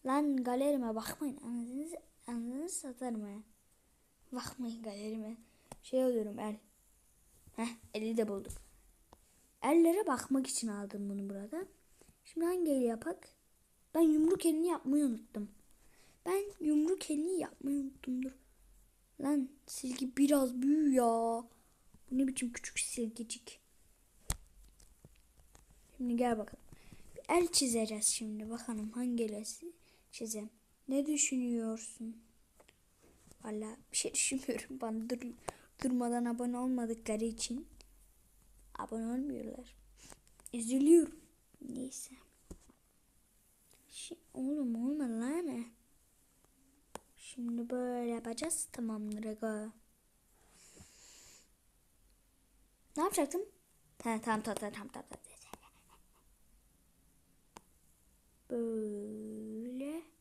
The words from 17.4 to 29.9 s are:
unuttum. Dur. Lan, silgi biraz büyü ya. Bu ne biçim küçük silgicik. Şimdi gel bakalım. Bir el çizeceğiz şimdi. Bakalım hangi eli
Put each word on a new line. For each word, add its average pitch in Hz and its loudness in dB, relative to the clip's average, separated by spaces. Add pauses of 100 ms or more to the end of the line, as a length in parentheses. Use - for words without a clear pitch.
unuttum. 262 -4
Dur. 262 -6 (920)
Lan, 277 2 (180)
silgi 262 -6
biraz 269 6
büyü 294 6
ya. 254 8
Bu 226 2 (640)
ne 262 4
biçim 254 -2
küçük - -8
silgicik. - -6 (2250)
Şimdi 240 0
gel 240 4
bakalım. - -10 (500)
Bir - -14
el 339 6
çizeceğiz 220 2
şimdi. 214 0
Bakalım 220 -6
hangi 240 0
eli 214 -4 (680)